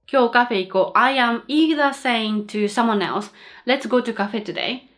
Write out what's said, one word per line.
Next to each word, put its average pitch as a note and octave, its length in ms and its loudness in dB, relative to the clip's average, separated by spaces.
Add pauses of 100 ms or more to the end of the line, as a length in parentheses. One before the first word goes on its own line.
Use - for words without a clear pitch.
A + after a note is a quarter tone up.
"今 B3+ 200 4
日 - 20 -12
カ A#3+ 140 4
フ A#3 80 -6
ェ G3 140 0
行 - 20 -16
こ F#3 260 0
う." - 20 4
I B3+ 180 4
am A#3 320 0
either D4+ 460 2
saying A3 540 -2
to G#3 200 -2
someone A3 320 0
else, E3+ 320 -4 (340)
"Let's C4+ 220 -2
go B3 140 2
to A#3 120 -4
cafe G#3 280 -4
today." A#3 400 -6 (160)